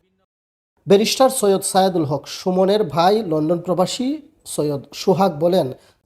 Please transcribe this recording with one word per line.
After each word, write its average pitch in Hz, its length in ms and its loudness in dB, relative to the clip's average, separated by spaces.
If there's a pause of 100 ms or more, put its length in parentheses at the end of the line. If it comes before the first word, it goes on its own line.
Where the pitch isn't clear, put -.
(880)
ব্যারিস্টার 220 420 4
সৈয়দ 202 300 0
সায়েদুল 190 440 0
হক 139 240 -6
সুমনের 190 560 0
ভাই 175 380 2
লন্ডন 160 380 -2
প্রবাসী 180 580 -2 (280)
সৈয়দ 147 360 -4 (120)
সোহাগ 185 440 0
বলেন, 170 340 0 (340)